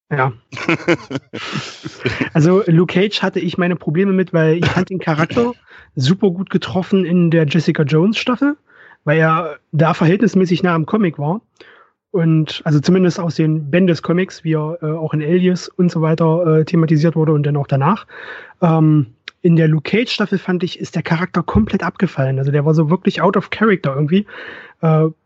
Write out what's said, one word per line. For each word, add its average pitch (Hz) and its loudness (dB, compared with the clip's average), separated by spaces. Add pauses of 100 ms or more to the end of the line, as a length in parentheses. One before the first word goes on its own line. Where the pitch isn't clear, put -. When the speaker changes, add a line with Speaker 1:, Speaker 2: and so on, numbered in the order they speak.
(120)
Speaker 1:
Ja. 135 0 (340)
Speaker 2:
<laughs> 165 2 (1600)
Speaker 1:
Also 180 4
Luke 170 2
Cage 202 0
hatte 190 -2
ich 170 -6
meine 180 0
Probleme 185 -2
mit, 190 -2
weil 160 2
ich 170 0
fand 180 -2
den 185 -6
Charakter 170 -2 (200)
Speaker 2:
<clears throat> - -20
Speaker 1:
super 175 2
gut 185 -8
getroffen 185 -2
in 170 2
der 165 4
Jessica 156 0
Jones 156 2
Staffel, 277 -2 (460)
weil 156 0
er 160 0 (140)
da 160 2
verhältnismäßig 180 2
nah 180 2
am 165 0
Comic 190 -2
war. 165 -4 (680)
Und, 160 0
also 147 2
zumindest 180 2
aus 170 -4
den 156 -2
Bendis 175 2
Comics, 180 -4
wie 160 -2
er, 156 -4
äh, 156 -6
auch 156 -6
in 151 -2
Alias 180 0
und 180 0
so 160 -2
weiter, 160 2
äh, 156 2
thematisiert 160 2
wurde 160 2
und 147 2
dann 147 0
auch 139 -4
danach. 143 0 (560)
Ähm, 156 4 (340)
in 170 4
der 160 4
Luke 156 0
Cage 233 0
Staffel 202 -2
fand 180 -4
ich, - -6
ist - -10
der 165 -4
Charakter 170 -2
komplett 208 -2
abgefallen. 135 -4
Also 139 -2
der 143 0
war 156 2
so 156 2
wirklich 185 -2
out 196 2
of 196 -2
character 185 0
irgendwie. 156 0 (560)
Äh, 160 2 (200)